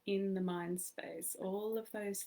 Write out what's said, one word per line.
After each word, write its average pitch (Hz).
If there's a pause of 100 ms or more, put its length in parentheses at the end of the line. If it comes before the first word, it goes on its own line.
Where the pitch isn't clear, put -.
in 196
the 190
mind 175
space, -
all 208
of 220
those 202